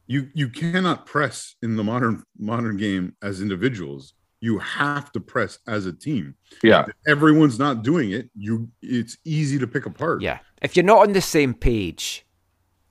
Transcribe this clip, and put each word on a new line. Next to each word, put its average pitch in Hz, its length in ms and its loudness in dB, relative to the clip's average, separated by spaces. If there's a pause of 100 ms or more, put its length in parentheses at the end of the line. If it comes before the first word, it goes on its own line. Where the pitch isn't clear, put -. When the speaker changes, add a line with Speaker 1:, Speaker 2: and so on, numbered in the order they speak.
Speaker 1:
You, 135 280 -4
you 139 160 -2
cannot 170 560 -2
press - 560 -6
in 113 140 -4
the 110 60 -2
modern, 113 420 -2 (140)
modern 110 380 -4
game 95 460 -4
as 98 180 -8
individuals. 92 720 -6 (320)
You 110 140 -2
have 143 540 -6
to 113 80 -6
press - 480 -6
as 107 180 -6
a 90 60 -6
team. 80 420 -8 (300)
Speaker 2:
Yeah. 98 240 6
Speaker 1:
If 214 60 -14 (120)
everyone's 151 540 4
not 131 240 -2
doing 135 260 0
it, 110 240 -6
you, 110 340 -6 (140)
it's 117 420 -6
easy 151 320 -2
to 123 120 -2
pick - 180 -6
apart. 113 340 -4
Speaker 3:
Yeah. 85 200 -4 (200)
If - 140 -4
you're 175 100 6
not 208 220 10
on 208 60 0
the 190 80 4
same 147 340 2
page, 104 720 -2 (640)